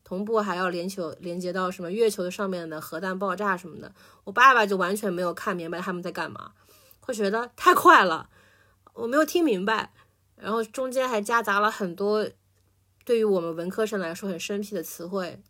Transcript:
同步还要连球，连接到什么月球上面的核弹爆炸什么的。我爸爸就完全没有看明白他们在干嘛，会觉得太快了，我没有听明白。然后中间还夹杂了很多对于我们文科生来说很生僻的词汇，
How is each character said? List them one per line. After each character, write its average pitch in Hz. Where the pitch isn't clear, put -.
同 185
步 220
还 202
要 180
连 175
球， 190
连 175
接 180
到 185
什 185
么 170
月 220
球 185
上 196
面 170
的 156
核 160
弹 190
爆 190
炸 196
什 185
么 151
的。 143
我 202
爸 254
爸 220
就 196
完 185
全 208
没 175
有 175
看 185
明 170
白 170
他 190
们 175
在 175
干 165
嘛， -
会 -
觉 208
得 233
太 -
快 277
了， 165
我 233
没 254
有 311
听 339
明 202
白。 220
然 -
后 226
中 262
间 254
还 226
夹 233
杂 208
了 214
很 180
多 208
对 240
于 220
我 196
们 165
文 170
科 220
生 208
来 165
说 196
很 175
生 202
僻 208
的 165
词 -
汇， 185